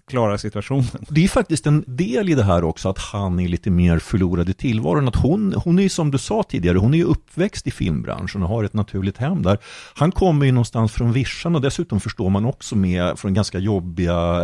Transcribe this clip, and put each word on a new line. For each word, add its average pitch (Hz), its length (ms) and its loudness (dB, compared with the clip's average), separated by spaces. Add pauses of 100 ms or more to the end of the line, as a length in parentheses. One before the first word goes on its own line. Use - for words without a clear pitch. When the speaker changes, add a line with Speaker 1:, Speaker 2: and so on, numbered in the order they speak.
(100)
Speaker 1:
klarar 113 260 0
situationen. 117 500 -2 (220)
Speaker 2:
Det 156 160 4
är 196 40 4
faktiskt - 380 0
en 151 200 2
del 190 420 -2
i 160 60 4
det 127 100 4
här 87 200 4
också, 82 240 -2
att 92 100 -4
han 95 420 -4
är 90 80 0
lite 87 220 -2
mer 87 280 4
förlorad 90 500 0
i 95 60 -2
tillvaron. 131 540 0
Att - 80 -2
hon, 196 360 2 (120)
hon 175 140 4
är 196 40 4
ju, 196 60 2
som 151 220 -2
du 135 80 0
sa 214 240 -2
tidigare, 87 360 0
hon 117 160 4
är 165 40 4
ju 170 60 2
uppväxt - 600 -2
i 127 40 -2
filmbranschen 90 720 -4
och 87 60 -2
har 110 160 -2
ett 98 100 -4
naturligt 98 440 -2
hem 151 240 -2
där. 101 160 2 (360)
Han 160 180 2
kommer 151 340 2
ju 131 60 4
någonstans 113 400 0
från 120 200 0
vischan, 135 420 -2
och 147 60 0
dessutom 127 400 -2
förstår 101 300 -2
man 98 140 2
också - 320 -4
med, 90 420 0
från 95 160 -2
ganska 95 240 -2
jobbiga, 87 840 0